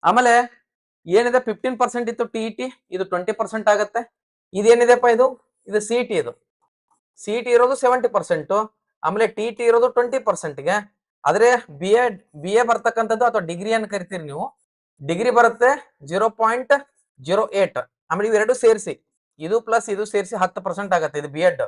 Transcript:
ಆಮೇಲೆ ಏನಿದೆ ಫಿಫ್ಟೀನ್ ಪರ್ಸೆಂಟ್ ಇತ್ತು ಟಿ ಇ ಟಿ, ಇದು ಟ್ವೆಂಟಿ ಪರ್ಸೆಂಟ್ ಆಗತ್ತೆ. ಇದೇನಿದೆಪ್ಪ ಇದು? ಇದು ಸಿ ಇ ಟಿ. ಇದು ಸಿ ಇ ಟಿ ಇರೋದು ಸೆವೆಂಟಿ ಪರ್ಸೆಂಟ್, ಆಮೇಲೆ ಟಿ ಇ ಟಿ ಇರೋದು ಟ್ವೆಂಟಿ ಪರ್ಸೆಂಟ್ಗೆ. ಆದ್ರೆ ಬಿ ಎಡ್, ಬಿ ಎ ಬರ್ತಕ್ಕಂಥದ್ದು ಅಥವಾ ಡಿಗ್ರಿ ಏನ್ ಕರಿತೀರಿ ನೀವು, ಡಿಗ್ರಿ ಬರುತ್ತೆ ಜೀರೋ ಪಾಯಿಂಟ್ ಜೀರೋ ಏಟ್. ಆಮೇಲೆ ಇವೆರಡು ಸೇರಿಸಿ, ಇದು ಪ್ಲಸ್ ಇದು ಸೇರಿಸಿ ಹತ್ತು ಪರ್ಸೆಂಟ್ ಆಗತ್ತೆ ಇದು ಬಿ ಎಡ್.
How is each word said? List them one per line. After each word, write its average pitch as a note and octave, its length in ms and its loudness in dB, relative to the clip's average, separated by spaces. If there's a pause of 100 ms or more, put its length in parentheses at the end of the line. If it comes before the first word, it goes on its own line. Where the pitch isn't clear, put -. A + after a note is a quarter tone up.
ಆಮೇಲೆ A#3 300 4 (840)
ಏನಿದೆ A#3+ 300 2
ಫಿಫ್ಟೀನ್ A#3+ 340 -6
ಪರ್ಸೆಂಟ್ A#3+ 300 -4
ಇತ್ತು A#3 220 -4
ಟಿ A3+ 140 -6
ಇ - 100 -6
ಟಿ, B3+ 100 -8 (280)
ಇದು F#3 160 -4
ಟ್ವೆಂಟಿ F3+ 280 -4
ಪರ್ಸೆಂಟ್ A3 340 -4
ಆಗತ್ತೆ. G#3 280 -2 (520)
ಇದೇನಿದೆಪ್ಪ A#3 520 6 (100)
ಇದು? B3 120 4 (420)
ಇದು G#3 180 0
ಸಿ A#3 140 -2
ಇ - 80 -2
ಟಿ. G#3+ 120 -4
ಇದು A#2+ 100 -8 (920)
ಸಿ G#3 140 -8
ಇ A#3+ 80 -6
ಟಿ B3 120 -2
ಇರೋದು B3 260 4
ಸೆವೆಂಟಿ B3 320 2
ಪರ್ಸೆಂಟ್, D#3+ 380 -2 (500)
ಆಮೇಲೆ G3+ 220 0 (100)
ಟಿ G#3 140 -6
ಇ - 80 -10
ಟಿ A#3+ 140 -6
ಇರೋದು A#3 240 4
ಟ್ವೆಂಟಿ B3 240 0 (100)
ಪರ್ಸೆಂಟ್ಗೆ. D#3+ 460 -4 (540)
ಆದ್ರೆ G#3+ 200 4 (300)
ಬಿ F#3 120 -2 (100)
ಎಡ್, A#3 160 0 (260)
ಬಿ F#3 160 -6
ಎ B3 100 2
ಬರ್ತಕ್ಕಂಥದ್ದು A3+ 600 0
ಅಥವಾ A3+ 200 -2
ಡಿಗ್ರಿ F3+ 280 -6
ಏನ್ A3 160 -4
ಕರಿತೀರಿ F3+ 360 -10
ನೀವು, D#3 160 -10 (560)
ಡಿಗ್ರಿ F3 380 -2
ಬರುತ್ತೆ A#3 300 2 (400)
ಜೀರೋ G3 180 -2 (140)
ಪಾಯಿಂಟ್ B3 320 0 (540)
ಜೀರೋ G3 160 0 (180)
ಏಟ್. F3 180 -2 (320)
ಆಮೇಲೆ G3 200 -2
ಇವೆರಡು G#3+ 220 2 (100)
ಸೇರಿಸಿ, A3 300 2 (460)
ಇದು F3 180 -4 (100)
ಪ್ಲಸ್ A3+ 260 -2
ಇದು G3+ 100 -6 (100)
ಸೇರಿಸಿ G3+ 300 -4
ಹತ್ತು F#3 220 -4
ಪರ್ಸೆಂಟ್ F#3+ 320 -6
ಆಗತ್ತೆ D3+ 240 -4
ಇದು D3 140 -10
ಬಿ D#3+ 140 -4
ಎಡ್. C3+ 180 -6